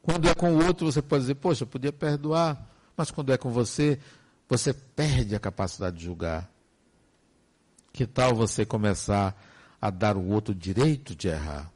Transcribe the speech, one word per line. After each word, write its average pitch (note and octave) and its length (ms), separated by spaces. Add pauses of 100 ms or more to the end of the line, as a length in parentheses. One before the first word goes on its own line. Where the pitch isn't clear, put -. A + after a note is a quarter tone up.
Quando E3 280
é E3+ 60
com F3 200
o D#3+ 100
outro, F3 220
você D3 160
pode C#3+ 200
dizer, C3 120
"Poxa, C#3 300
eu - 20
podia C3+ 260
perdoar", D3+ 760 (260)
mas D#3+ 140
quando C3+ 220
é C3 40
com B2+ 140
você, B2+ 480 (500)
você C3 240
perde B2+ 640
a G#2 60
capacidade F#2 580
de E2 60
julgar. E2+ 460 (1400)
Que C3 140
tal B2+ 280
você A2 300
começar G2+ 720 (440)
a G#2+ 100
dar G2 260
ao F#2+ 80
outro G#2+ 300
direito A2 600
de E2+ 140
errar? D2+ 480